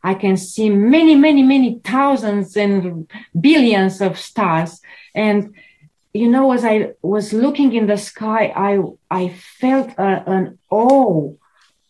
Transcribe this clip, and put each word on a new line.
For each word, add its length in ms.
I 120
can 200
see 340
many, 460
many, 280
many 400
thousands 720
and 520
billions 640
of 180
stars. 640
And, 420
you 160
know, 220
as 140
I 360
was 300
looking 420
in 140
the 100
sky, 560
I, 280
I 200
felt 380
a, 320
an 300
awe, 640